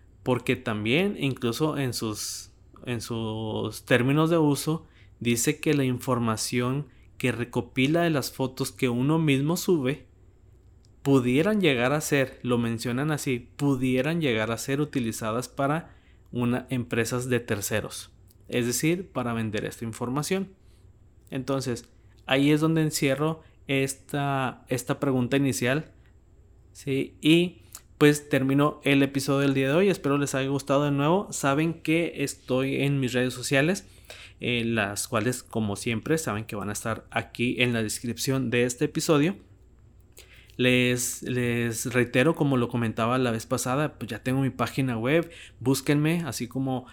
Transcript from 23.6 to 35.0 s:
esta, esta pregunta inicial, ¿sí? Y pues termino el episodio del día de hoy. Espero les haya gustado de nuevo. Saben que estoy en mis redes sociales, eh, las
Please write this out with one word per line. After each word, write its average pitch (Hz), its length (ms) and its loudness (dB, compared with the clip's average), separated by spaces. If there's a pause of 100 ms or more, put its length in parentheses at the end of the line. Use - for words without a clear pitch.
esta, 135 1000 -2
esta 131 320 -2
pregunta 131 380 2
inicial, 135 540 0 (840)
¿sí? - 480 -4
Y 170 400 4 (360)
pues 147 320 6
termino 139 560 2
el 139 180 6
episodio 139 380 0
del 139 120 2
día 135 140 0
de 139 60 0
hoy. 196 160 4
Espero 143 280 0
les 143 160 -2
haya 135 140 -2
gustado 139 380 0
de 143 60 2
nuevo. 151 400 2
Saben 156 500 0
que 160 420 -2
estoy 135 580 -2
en 139 200 2
mis 123 100 0
redes 127 220 0
sociales, 139 520 0 (540)
eh, 120 240 -2
las 107 460 -2